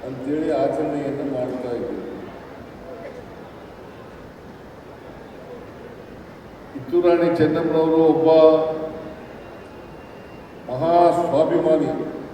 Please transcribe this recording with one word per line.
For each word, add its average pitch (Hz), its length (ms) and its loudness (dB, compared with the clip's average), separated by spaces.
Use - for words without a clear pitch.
ಅಂತೇಳಿ 143 440 -4
ಆಚರಣೆಯನ್ನು 139 840 -2
ಮಾಡ್ತಾ 123 340 -4
ಇದ್ದೀವಿ. 113 340 -6
ಕಿತ್ತೂರು 175 340 2
ರಾಣಿ 170 280 4
ಚೆನ್ನಮ್ಮನವರು 160 600 2
ಒಬ್ಬ 160 320 6
ಮಹಾ 165 400 6
ಸ್ವಾಭಿಮಾನಿ. 160 1000 2